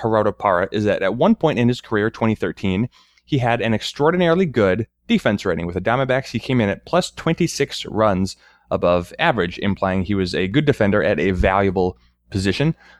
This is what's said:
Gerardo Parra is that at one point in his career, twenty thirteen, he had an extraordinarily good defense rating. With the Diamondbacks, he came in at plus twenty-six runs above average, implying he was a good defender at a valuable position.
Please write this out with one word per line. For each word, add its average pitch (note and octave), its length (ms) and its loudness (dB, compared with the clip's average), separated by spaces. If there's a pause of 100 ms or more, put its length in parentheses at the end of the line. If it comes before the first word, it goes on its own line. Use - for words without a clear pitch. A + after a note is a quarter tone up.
Gerardo G#2+ 300 2
Parra F#2+ 380 0
is G#2+ 140 -2
that G2 180 0
at F#2+ 120 0
one F3 200 4
point D3 240 0
in A#2+ 100 2
his B2 120 0
career, G#2+ 300 -2
twenty A2 240 -2
thirteen, G2 540 -4 (360)
he C#3+ 140 -2
had A#2 240 0
an A2+ 100 0
extraordinarily E3+ 720 0
good G#2+ 400 0 (200)
defense A#2+ 400 0
rating. E2+ 200 -2
With F2 100 -6
the F2+ 60 -4
Diamondbacks, C3 500 -2
he A#2+ 60 -4
came B2+ 220 0
in G2+ 80 2
at - 160 -4
plus - 260 -2
twenty-six - 760 -4
runs G2 500 0 (340)
above F2 480 0
average, A2 420 0
implying F#2+ 440 0
he G2+ 100 -2
was F#2 200 -2
a F#2 140 0
good C#3+ 180 0
defender G#2 360 2
at F2 180 2
a F#2 100 0
valuable F#2+ 640 0 (340)
position. G2+ 440 0 (260)